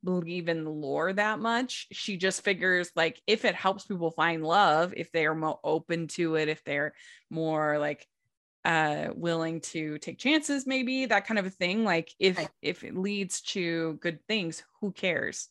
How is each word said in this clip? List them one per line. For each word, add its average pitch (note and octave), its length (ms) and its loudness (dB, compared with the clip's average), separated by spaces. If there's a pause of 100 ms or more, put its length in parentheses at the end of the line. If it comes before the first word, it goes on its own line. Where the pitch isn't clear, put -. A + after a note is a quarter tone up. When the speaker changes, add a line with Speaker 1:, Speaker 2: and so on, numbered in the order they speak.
Speaker 1:
believe F3 440 -2
in E3 160 0
the D#3 60 -4
lore D3+ 440 -2
that G#3 260 0
much. A#3 520 -2
She - 260 -6
just F#3 260 0
figures, F3+ 520 2
like, E3 320 2
if A3 180 2
it F#3 100 2
helps G3 300 0
people E3+ 260 -2
find E3 320 0
love, E3+ 520 6
if - 160 -8
they E3 140 2
are D#3+ 100 2
more D#3 280 -2
open E3 460 -2
to E3 260 0
it, D#3 140 2
if D#3 140 -4
they're D3 300 -2 (360)
more, D#3 500 0
like, D3 260 -4 (600)
uh, D#3 500 2
willing E3 460 -2
to D#3 380 -6
take E3+ 200 -12
chances, C#4+ 480 0
maybe C4 380 0
that G#3 220 2
kind A3 120 0
of F#3 60 0
a F#3+ 60 -4
thing. F#3 320 0
Like, E3+ 360 2
if, F#3 180 4
Speaker 2:
Right. D#3 120 -4 (120)
Speaker 1:
if - 220 -6
it - 140 -10
leads G3 440 -4 (120)
to E3 480 -2
good E3 260 -4
things, F#3+ 360 -2 (180)
who G3+ 100 -2
cares? - 600 -2